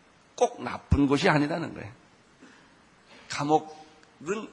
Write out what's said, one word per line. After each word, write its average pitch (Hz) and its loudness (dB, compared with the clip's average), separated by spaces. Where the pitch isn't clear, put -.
꼭 - 0
나쁜 - 0
곳이 143 2
아니라는 147 0
거예요. - -14
감옥은 156 -4